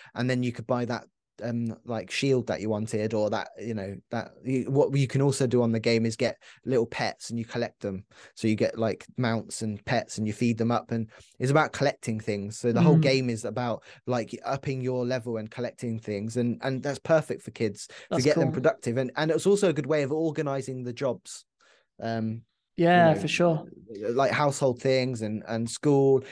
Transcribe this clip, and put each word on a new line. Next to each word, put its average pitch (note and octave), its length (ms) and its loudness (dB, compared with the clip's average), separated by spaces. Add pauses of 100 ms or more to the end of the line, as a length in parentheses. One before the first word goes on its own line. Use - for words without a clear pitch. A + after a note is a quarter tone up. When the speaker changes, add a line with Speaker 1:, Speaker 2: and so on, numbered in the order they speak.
(140)
Speaker 1:
And B2 160 -2
then B2+ 140 0
you A#2+ 80 -2
could A2+ 160 -10
buy B2 180 0
that, A#2 200 -6 (360)
um, A#2 440 -4
like, F#2+ 260 -6
shield C3 360 2
that G2 120 -2
you G#2+ 100 -4
wanted, G#2+ 440 -2
or G#2+ 160 2
that, G#2+ 280 -4
you A2+ 160 -8
know, G2 220 -8 (140)
that - 220 -6 (120)
you, B2+ 260 -2
what C#3 240 2
you C#3 140 2
can C3+ 140 0
also C#3 260 2
do A#2+ 160 4
on A#2 80 2
the A2+ 80 0
game A#2 260 2
is A2+ 120 -2
get A#2+ 200 -2 (280)
little A#2 200 2
pets - 440 -6
and A#2 100 -6
you A2 60 -6
collect - 340 -6
them. G2 240 -6 (320)
So A2+ 140 0
you A2 60 4
get, A2+ 220 0
like, A2 280 -2 (100)
mounts A2+ 460 -2
and G#2+ 240 -6
pets - 320 -2
and G#2+ 100 -2
you G#2 60 -4
feed A#2 240 0
them A#2 120 0
up, A#2 220 -2
and A2+ 180 -4 (300)
it's C3 100 0
about D3 220 4
collecting A#2+ 480 -2
things. G#2 400 -6
So A#2+ 140 0
the F3 80 4
whole D#3+ 160 8
Speaker 2:
Mm. D#3 60 4
Speaker 1:
game C3+ 260 2
is A2+ 160 -4
about, A#2 380 -4 (220)
like, A#2+ 380 -2
upping C3+ 380 -4
your B2+ 240 -2
level A#2+ 320 -4
and A2 120 -8
collecting A#2 480 -6
things, G#2+ 380 -6
and, A#2+ 260 0
and C3 220 -4
that's C#3+ 160 -4
perfect - 420 0
for - 100 -14
kids - 360 -4 (220)
Speaker 2:
That's - 120 0
Speaker 1:
to B2+ 60 4
get D3 80 4
them D#3 140 2
Speaker 2:
cool. - 60 -2
Speaker 1:
productive, B2 420 0
and, B2+ 180 -2
and D#3 160 0
it's D#3 160 0
also G3+ 220 4
a D#3 40 2
good C#3 140 -4
way D3+ 160 2
of C3 80 -2
organizing C#3+ 720 -2
the B2 100 -8
jobs. - 520 -6 (580)
Um, A2+ 380 -4 (360)
you E3+ 80 4
Speaker 2:
Yeah, E3+ 280 8
Speaker 1:
know, D3 60 0
Speaker 2:
for D#3 80 -4
sure. E3 380 2 (460)
Speaker 1:
like, C3 200 2
household C#3 500 2
things C3 400 2
and, G#2+ 260 -4
and A#2 220 -4
school. C#3 640 4